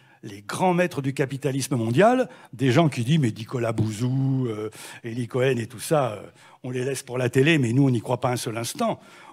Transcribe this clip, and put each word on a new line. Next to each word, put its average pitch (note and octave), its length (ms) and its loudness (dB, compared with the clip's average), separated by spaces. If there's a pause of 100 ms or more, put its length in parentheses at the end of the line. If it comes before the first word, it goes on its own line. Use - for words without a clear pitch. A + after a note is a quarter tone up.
(220)
les G#2 180 -14
grands F3+ 320 0
maîtres F3 300 0
du C3+ 100 -2
capitalisme C3+ 640 -2
mondial, F3+ 540 4 (240)
des B2+ 180 2
gens D#3 160 4
qui B2 160 -2
disent, « D#3 160 2
Mais A#2 100 2
Nicolas A2+ 420 -4
Bouzou, B2+ 760 0
euh, G#2+ 240 -6 (340)
Eli A#2 240 -6
Cohen C3 300 0
et A2+ 80 -4
tout A2 140 -14
ça, C3+ 320 0
euh, F#2+ 100 -12 (400)
on B2+ 80 -8
les B2+ 140 -4
laisse C3+ 180 -4
pour B2 160 -8
la B2 100 0
télé, D3 300 4
mais A#2+ 160 2
nous, C#3 120 6
on B2+ 40 4
n'y A#2+ 100 2
croit A#2+ 220 -2
pas B2 80 0
un B2 60 -2
seul A2+ 200 -6
instant. » F#3 440 -4 (320)